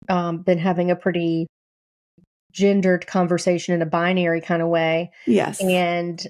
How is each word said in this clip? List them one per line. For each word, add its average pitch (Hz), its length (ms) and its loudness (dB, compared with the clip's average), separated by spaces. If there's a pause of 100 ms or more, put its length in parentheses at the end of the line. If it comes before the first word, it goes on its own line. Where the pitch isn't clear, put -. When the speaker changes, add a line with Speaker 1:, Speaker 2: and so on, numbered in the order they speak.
Speaker 1:
um, 170 340 -2
been 180 160 2
having 180 320 0
a 175 60 2
pretty 170 500 -2 (1040)
gendered 185 560 2
conversation 180 640 0
in 170 80 0
a 160 40 0
binary 170 540 0
kind 165 220 -2
of 165 60 0
way. 165 420 0 (160)
Speaker 2:
Yes. 208 340 0
Speaker 1:
And, 175 680 0